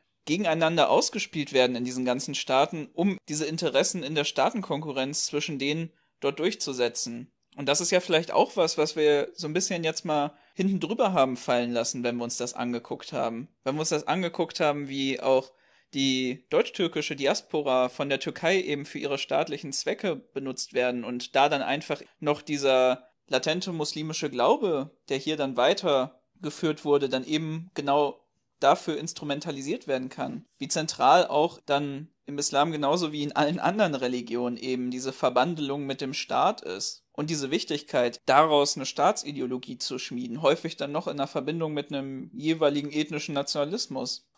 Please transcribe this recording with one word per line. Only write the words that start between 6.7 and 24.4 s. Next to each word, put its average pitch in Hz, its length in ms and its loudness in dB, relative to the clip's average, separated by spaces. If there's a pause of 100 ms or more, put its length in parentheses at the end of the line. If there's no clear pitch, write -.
Und 143 100 -8
das 147 140 2
ist 170 100 -2
ja 180 80 4
vielleicht 170 320 0
auch - 260 2
was, 165 220 2
was 156 160 0
wir 151 400 4
so 156 140 -8
ein 156 40 -4
bisschen 180 300 -2
jetzt 160 220 -2
mal 151 280 0 (220)
hinten 190 240 2
drüber 202 340 0
haben 131 240 4
fallen 120 360 0
lassen, 120 320 -2
wenn 120 120 0
wir 120 60 -4
uns 120 140 -4
das 123 180 -6
angeguckt 120 580 -6
haben. 123 360 -4 (160)
Wenn 135 100 -2
wir 151 60 -2
uns 160 80 -2
das 156 180 -2
angeguckt 170 540 -2
haben, 147 280 0
wie 135 300 -2
auch 131 320 4 (420)
die 131 580 0
deutsch-türkische 160 680 0
Diaspora 139 720 0
von 139 220 -6
der 135 100 0
Türkei 175 400 0
eben 143 240 -4
für - 160 -10
ihre 139 180 -2
staatlichen 151 540 -2
Zwecke 190 420 -4
benutzt - 580 -8
werden 123 300 0
und 123 320 -8
da 139 140 6
dann 143 140 0
einfach 143 380 -4 (200)
noch 147 220 0
dieser 131 640 2 (180)
latente 160 460 -2
muslimische 156 580 -4
Glaube, 143 680 2 (120)